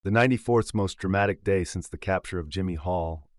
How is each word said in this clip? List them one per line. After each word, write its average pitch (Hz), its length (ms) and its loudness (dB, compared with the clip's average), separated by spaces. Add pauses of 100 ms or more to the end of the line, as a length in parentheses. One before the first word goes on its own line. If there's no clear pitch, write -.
The 95 80 0
ninety-fourth's 120 640 4
most 98 240 -2
dramatic 98 480 0
day 98 180 2
since 87 240 -8
the - 100 -14
capture 95 400 -2
of 78 120 -6
Jimmy 92 260 -4
Hall 82 640 -4